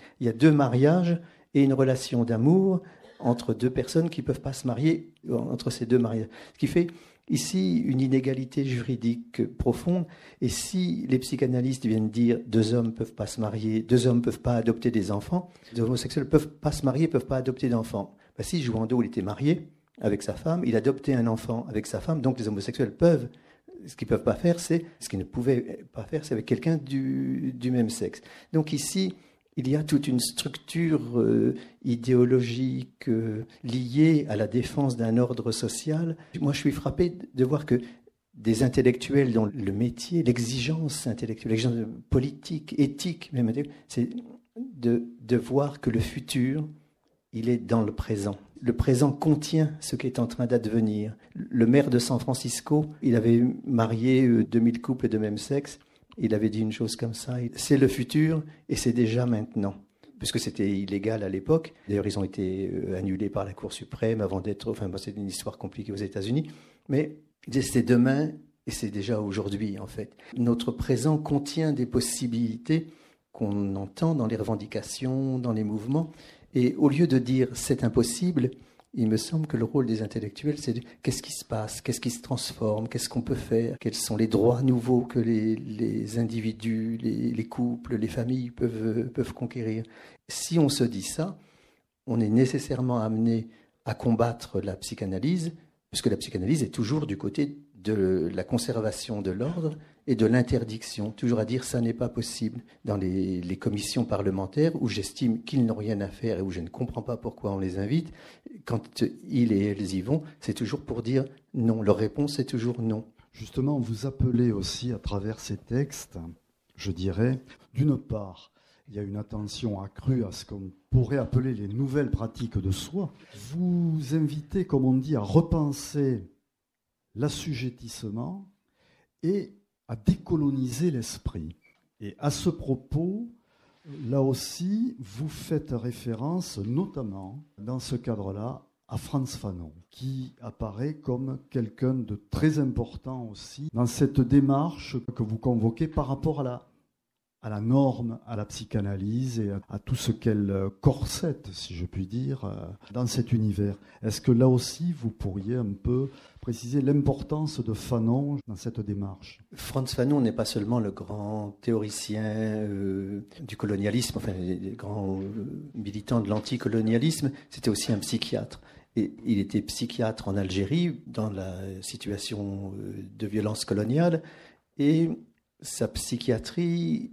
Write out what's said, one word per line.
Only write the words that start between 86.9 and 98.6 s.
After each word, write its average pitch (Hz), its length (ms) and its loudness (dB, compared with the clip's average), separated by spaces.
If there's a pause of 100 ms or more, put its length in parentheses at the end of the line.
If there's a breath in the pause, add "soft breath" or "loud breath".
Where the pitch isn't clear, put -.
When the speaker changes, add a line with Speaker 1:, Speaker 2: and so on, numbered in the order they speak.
Speaker 1:
les, 117 280 0
les 117 140 -2
couples, 120 520 -2
les 110 120 0
familles 123 420 -2
peuvent, 113 600 -2
peuvent 120 240 -4
conquérir ? » 113 500 -4 (440 loud breath)
Si - 300 -2
on 143 120 6
se 131 140 2
dit 101 180 0
ça, - 360 -6 (680 soft breath)
on 117 140 0
est 104 100 2
nécessairement 127 720 2
amené 110 480 0 (360 loud breath)
à 113 80 -4
combattre 117 680 0
la 95 140 -6
psychanalyse, 127 760 -2 (380 loud breath)
puisque - 160 -4
la 110 100 4
psychanalyse 120 460 0
est 107 120 -4
toujours 147 320 -2
du 147 120 -6
côté 143 400 -4 (160)
de 95 600 2
la 92 100 -4
conservation 110 760 -2